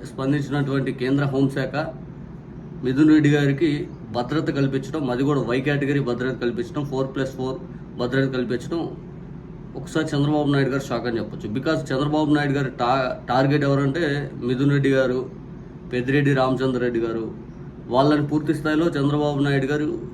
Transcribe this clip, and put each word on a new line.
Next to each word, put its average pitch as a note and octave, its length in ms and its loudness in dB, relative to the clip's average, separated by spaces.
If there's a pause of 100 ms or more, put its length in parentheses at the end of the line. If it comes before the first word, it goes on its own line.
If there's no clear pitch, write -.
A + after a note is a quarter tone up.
స్పందించినటువంటి C3+ 840 0
కేంద్ర C#3 340 0
హోంశాఖ C3+ 500 0 (1080)
మిథున్ C3+ 260 6
రెడ్డి D3+ 200 8
గారికి D3 580 2 (240)
భద్రత C3 380 -2
కల్పించడం, C3+ 600 0
అది B2 140 0
కూడా C#3 180 2
వై A#2+ 200 0
కేటగిరీ C#3+ 380 0
భద్రత A#2+ 420 -2
కల్పించడం, A#2+ 440 -4
ఫోర్ C3+ 300 -2
ప్లస్ C3+ 220 -4
ఫోర్ C3 200 -4 (420)
భద్రత C3 340 2
కల్పించడం B2+ 560 -2 (840)
ఒకసారి D#3 300 -2
చంద్రబాబు D3 460 2
నాయుడు C#3 180 4
గారు C3+ 140 0
షాక్ A#2 240 -4
అని A2+ 100 0
చెప్పొచ్చు. G#2 320 -6
Because C#3+ 280 -2
చంద్రబాబు D3 560 0
నాయుడు C#3+ 200 2
గారి C3+ 160 0
టా-, B2+ 600 0
టార్గెట్ C#3 340 4
ఎవరంటే C#3+ 680 0 (100)
మిథున్ B2+ 300 2
రెడ్డి C#3 180 4
గారు, C3 400 2 (640)
పెద్దిరెడ్డి C3+ 400 2
రామచంద్ర C3 460 2
రెడ్డి A#2+ 200 0
గారు. A2+ 320 -2 (560)
వాళ్ళని C#3+ 400 4
పూర్తి D3+ 260 0
స్థాయిలో D3+ 320 2
చంద్రబాబు D3 540 2
నాయుడు C#3 260 2
గారు D3+ 340 0 (140)